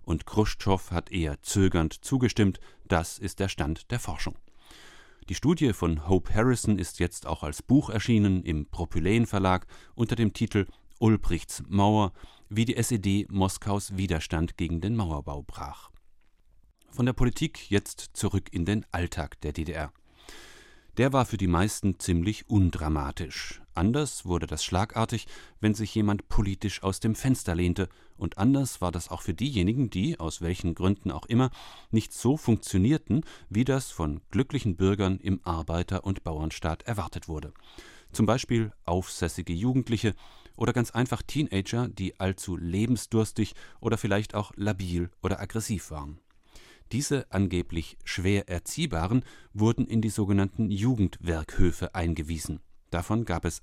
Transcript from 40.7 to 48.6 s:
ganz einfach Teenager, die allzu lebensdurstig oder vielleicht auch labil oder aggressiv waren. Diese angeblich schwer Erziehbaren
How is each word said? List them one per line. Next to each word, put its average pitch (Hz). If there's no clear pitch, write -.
ganz 120
einfach 123
Teenager, 120
die -
allzu 95
lebensdurstig 107
oder 113
vielleicht 104
auch 104
labil 92
oder 92
aggressiv 107
waren. 73
Diese 135
angeblich 87
schwer 98
Erziehbaren 90